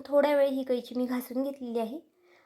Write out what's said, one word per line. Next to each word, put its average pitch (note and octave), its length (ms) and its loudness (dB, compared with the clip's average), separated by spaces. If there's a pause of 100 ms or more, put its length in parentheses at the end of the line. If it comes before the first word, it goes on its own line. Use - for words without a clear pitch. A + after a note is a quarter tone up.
थोडा C#4+ 320 4
वेळ C#4 120 6
ही C4+ 160 -2
कैची A#3+ 300 -2
मी B3 120 0
घासून B3+ 360 -2
घेतलेली C4+ 360 -6
आहे A3+ 200 -4 (480)